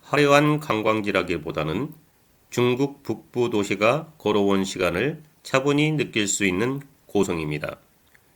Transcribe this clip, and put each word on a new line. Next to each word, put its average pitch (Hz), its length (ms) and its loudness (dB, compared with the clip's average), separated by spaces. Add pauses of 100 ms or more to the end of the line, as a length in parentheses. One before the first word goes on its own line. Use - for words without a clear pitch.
화려한 147 580 4
관광지라기보다는 98 1300 -2 (560)
중국 127 540 0
북부 117 460 -4
도시가 107 680 0
걸어온 101 460 2
시간을 95 600 -2 (180)
차분히 143 500 0
느낄 113 360 -2
수 101 180 -2
있는 117 360 -2 (260)
고성입니다. 78 680 -4 (580)